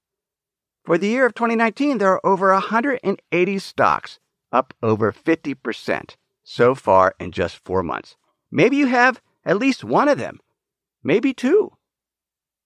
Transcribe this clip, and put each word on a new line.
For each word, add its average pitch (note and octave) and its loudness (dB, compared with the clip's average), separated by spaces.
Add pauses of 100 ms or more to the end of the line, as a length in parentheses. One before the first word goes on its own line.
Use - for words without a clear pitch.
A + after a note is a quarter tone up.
(840)
For E3+ 2
the G3 -2
year B3+ 0
of A#3 0
twenty A#3 -2
nineteen, A#3 -2
there G3 2
are - -4
over F#3+ 2
a F#3+ 2
hundred A3+ -2
and - -4
eighty F#3 0
stocks - -2 (320)
up - -2
over A2 0
fifty D#3+ -4
percent - -8 (260)
so B2 0
far F#2+ 2
in F#2 -10
just F2 -6
four F#2 -2
months. A#1+ -10 (340)
Maybe G#3+ 2
you C#4+ 2
have B3 0 (220)
at E3+ 0
least C4 -2
one E3 0
of F3 0
them. G2+ -10 (640)
Maybe A3 0
two. F4 -2 (880)